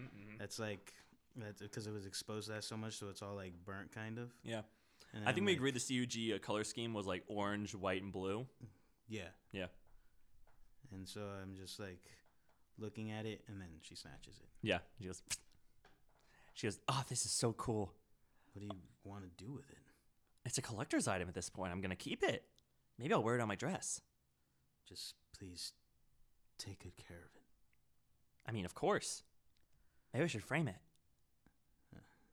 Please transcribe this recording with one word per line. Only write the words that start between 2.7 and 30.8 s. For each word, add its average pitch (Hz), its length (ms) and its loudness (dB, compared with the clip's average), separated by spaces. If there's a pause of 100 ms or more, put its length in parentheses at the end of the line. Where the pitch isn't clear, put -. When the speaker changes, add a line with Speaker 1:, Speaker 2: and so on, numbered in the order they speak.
Speaker 2:
much, 110 200 -4
so 101 120 -6
it's 92 120 -8
all, 101 140 -4
like, 92 180 -6 (120)
burnt 98 260 -6
kind 110 260 -4
of. 120 140 -6 (120)
Speaker 1:
Yeah. 113 180 -2 (520)
Speaker 2:
And 107 120 0
Speaker 1:
I 123 40 8
Speaker 2:
I'm 131 60 6
Speaker 1:
think 196 100 4
we 202 60 8
Speaker 2:
like 170 60 8
Speaker 1:
agreed 131 180 4
the 120 60 2
C - 140 0
U 123 120 6
G, 113 260 2
uh, 98 60 2
color 107 240 2
scheme 117 300 0
was, 104 120 2
like, 92 220 2
orange, 104 480 2
white, 95 260 4
and 98 120 -4
blue. 98 340 0 (600)
Speaker 2:
Yeah. 104 180 -4 (240)
Speaker 1:
Yeah. 92 160 0 (1300)
Speaker 2:
And 95 140 -6
so 104 140 -6 (220)
I'm 95 120 -6
just, 95 240 -8
like, 92 220 -6 (800)
looking 107 320 -4
at 110 160 -2
it, 107 200 -4
and 101 140 -6
then 90 60 -8 (140)
she - 140 -12
snatches - 420 -12
it. - 100 -18 (160)
Speaker 1:
Yeah. 95 160 8 (200)
She 98 80 -6
goes, 95 140 -6 (1300)
she - 120 2
goes, 98 200 2
"Oh, 131 220 6
this - 160 2
is 98 60 0
so 117 220 6
cool." 107 400 2 (600)
Speaker 2:
What 101 80 -10
do 104 60 -6
you 98 140 -6 (220)
wanna 101 240 -10 (100)
do 101 140 -8
with - 200 -10
it? - 60 -18 (680)
Speaker 1:
It's - 140 0
a - 20 -2
collector's 139 460 2
item 92 200 4
at 87 60 -6
this 92 160 -2
point. 92 220 0
I'm 95 100 0
gonna 92 140 2
keep 202 280 0
it. - 220 4 (540)
Maybe 135 140 2
I'll 147 100 8
wear 117 120 6
it 123 60 6
on 113 60 4
my 101 80 4
dress. - 460 -2 (840)
Speaker 2:
Just - 280 -10 (220)
please 92 360 -6 (840)
take - 240 -10
good 90 120 -10
care - 220 -14
of - 180 -18
it. - 60 -20 (1040)
Speaker 1:
I - 60 -2
mean, 104 140 2
of 85 100 -4
course. - 480 2 (920)
Maybe 131 120 6
I - 20 4
should 110 160 0
frame 147 240 4
it. 95 80 -2 (1200)